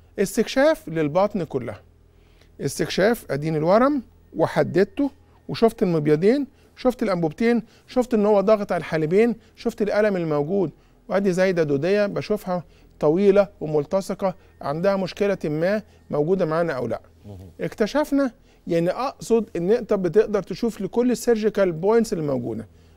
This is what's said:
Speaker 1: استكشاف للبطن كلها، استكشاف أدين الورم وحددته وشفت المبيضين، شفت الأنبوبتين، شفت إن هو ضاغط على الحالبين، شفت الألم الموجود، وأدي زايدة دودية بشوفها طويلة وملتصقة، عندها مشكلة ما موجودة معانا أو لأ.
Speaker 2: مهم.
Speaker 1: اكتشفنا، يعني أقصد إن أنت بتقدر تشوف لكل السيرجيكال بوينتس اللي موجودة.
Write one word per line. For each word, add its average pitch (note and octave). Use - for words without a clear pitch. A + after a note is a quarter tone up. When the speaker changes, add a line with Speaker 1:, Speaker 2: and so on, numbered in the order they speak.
Speaker 1:
استكشاف C4+
للبطن E3
كلها، A#2
استكشاف F#3
أدين D3+
الورم A3+
وحددته F3
وشفت A3+
المبيضين، F3
شفت -
الأنبوبتين، G3+
شفت B3
إن G#3
هو G#3
ضاغط G3+
على F3
الحالبين، F3
شفت -
الألم G3+
الموجود، D#3+
وأدي G3
زايدة F#3
دودية E3
بشوفها F3+
طويلة F#3+
وملتصقة، F3+
عندها E3+
مشكلة F#3+
ما F3
موجودة E3+
معانا D#3+
أو B2+
لأ. A2
Speaker 2:
مهم. G2+
Speaker 1:
اكتشفنا، C4+
يعني E3+
أقصد A3+
إن F3
أنت A3
بتقدر G3
تشوف G#3+
لكل A#3
السيرجيكال G#3+
بوينتس G#3+
اللي E3
موجودة. A#2+